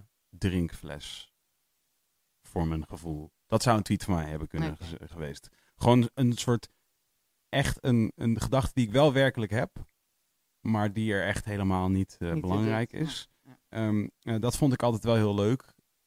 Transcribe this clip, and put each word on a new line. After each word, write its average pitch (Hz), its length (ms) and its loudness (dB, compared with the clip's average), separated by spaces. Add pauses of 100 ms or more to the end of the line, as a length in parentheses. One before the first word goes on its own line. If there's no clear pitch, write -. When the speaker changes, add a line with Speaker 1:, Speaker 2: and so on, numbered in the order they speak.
(280)
Speaker 1:
drinkfles. 85 1040 -4 (1120)
Voor 85 260 -4
mijn 78 180 -4
gevoel. 78 460 -10 (140)
Dat 110 160 0
zou 117 140 4
een 104 60 0
tweet - 220 0
van 98 100 0
mij 78 140 -2
hebben 78 200 -6
kunnen 78 240 -4
Speaker 2:
Oké. 80 120 -12
Speaker 1:
gez-, 82 280 -12
geweest. 76 360 -10 (280)
Gewoon 120 380 4
een 123 180 2
soort, 117 360 -2 (800)
echt 135 360 -2
een, 117 320 2
een 113 240 0
gedachte 131 340 0
die 123 120 2
ik 101 60 -6
wel 139 200 6
werkelijk 123 400 2
heb, 131 340 -4 (720)
maar 107 320 0
die 110 200 -2
er 95 140 0
echt 101 180 -2
helemaal 95 460 0
niet, 95 280 0
eh, 85 140 -4
Speaker 2:
Niet 80 80 -2
Speaker 1:
belangrijk 107 520 0
Speaker 2:
legit. 160 160 -4
Speaker 1:
is. - 200 -10 (140)
Speaker 2:
Ja, 131 80 -20
ja. - 80 -20 (100)
Speaker 1:
Ehm, 107 380 0 (140)
eh, 113 200 -4
dat 117 160 0
vond 139 160 4
ik - 100 0
altijd 113 220 0
wel 117 100 4
heel 107 200 4
leuk. 104 400 0 (320)